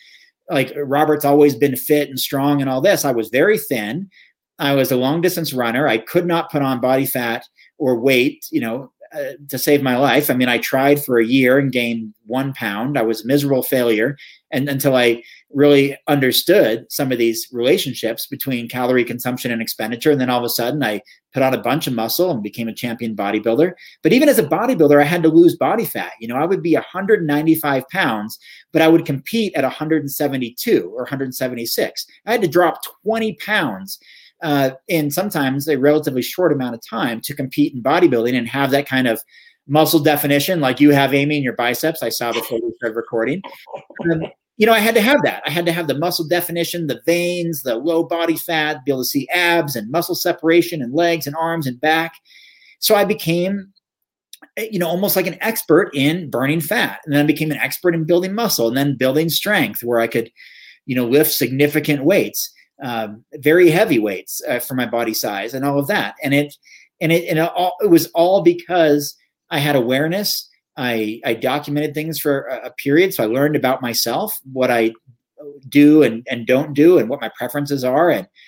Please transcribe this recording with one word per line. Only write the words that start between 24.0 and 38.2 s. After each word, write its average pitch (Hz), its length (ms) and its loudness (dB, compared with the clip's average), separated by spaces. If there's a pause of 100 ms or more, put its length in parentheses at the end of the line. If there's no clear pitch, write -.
But 165 100 4
even 285 160 6
as 247 100 4
a 165 80 2
bodybuilder, 160 540 4
I 147 40 6
had 170 180 0
to 160 80 4
lose 165 260 6
body 185 300 0
fat. 92 340 -8
You 113 80 -12
know, 120 80 -4
I 147 80 0
would 175 180 -2
be 160 120 2
a - 80 2
hundred 190 440 0
ninety-five 147 640 0
pounds, 113 500 -4 (340)
but 160 100 4
I 160 60 6
would 160 180 4
compete 180 480 -4
at 143 100 0
a 127 60 0
hundred 156 320 -2
and 139 100 -8
seventy-two 131 840 -2
or 123 100 -8
a - 40 -10
hundred 131 260 -6
seventy-six. 123 720 -6 (200)
I 214 60 -2
had 233 100 0
to 175 60 2
drop 165 320 2 (220)
twenty 220 320 -4
pounds, 196 640 -4 (440)
uh, 139 280 0 (160)
in 151 240 0
sometimes 143 560 -2
a 147 120 0
relatively 143 440 2
short 170 300 0
amount 123 220 -4
of - 140 -14
time 117 340 -4
to 143 120 -10
compete 143 400 -2
in 120 80 -10
bodybuilding 131 540 2